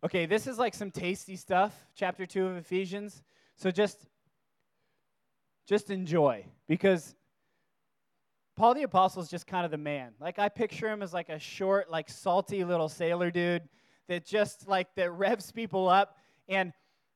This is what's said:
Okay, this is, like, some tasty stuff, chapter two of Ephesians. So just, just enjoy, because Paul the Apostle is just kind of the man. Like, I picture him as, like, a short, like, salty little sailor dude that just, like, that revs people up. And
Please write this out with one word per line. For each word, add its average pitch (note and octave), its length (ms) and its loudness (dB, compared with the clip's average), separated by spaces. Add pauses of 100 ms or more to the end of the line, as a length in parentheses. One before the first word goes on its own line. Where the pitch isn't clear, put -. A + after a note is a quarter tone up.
Okay, F3 220 0
this G3+ 200 0
is, B3+ 120 -8
like, A#3+ 160 0
some G3+ 160 -8
tasty F#3 460 -6
stuff, F#3+ 380 2 (200)
chapter F#3 300 -4
two F#3 220 -2
of F#3 100 -4
Ephesians. F#3+ 680 -6 (340)
So F#3+ 140 -2
just, F#3+ 360 -2 (1600)
just G3+ 240 0
enjoy, D#3 540 2 (220)
because F3+ 480 2 (1400)
Paul A#3+ 180 6
the D4 80 -2
Apostle F#3 400 4
is D#3 60 -10
just F3 180 -10
kind F3+ 180 -2
of E3 60 -2
the D3+ 80 -6
man. C#3+ 400 -6
Like, E3+ 200 -8
I G#3 100 4
picture A3 400 -4
him G#3+ 140 -4
as, F3 100 -10
like, F3 160 -6
a D#3 100 -8
short, F#3+ 520 0
like, D#3+ 180 -4
salty F#3+ 560 -2
little E3+ 240 0
sailor E3+ 420 0
dude F3 380 0 (400)
that F3 160 -4
just, - 420 -2
like, F#3+ 300 0
that F3+ 160 0
revs G3 400 0
people F#3+ 360 -2
up. G3 280 4 (320)
And F#3 240 0 (440)